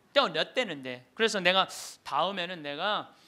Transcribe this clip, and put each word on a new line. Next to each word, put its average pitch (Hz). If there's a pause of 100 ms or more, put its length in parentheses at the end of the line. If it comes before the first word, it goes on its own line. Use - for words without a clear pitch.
(140)
떼어냈다는데. 160
그래서 214
내가 180 (360)
다음에는 175
내가, 151 (140)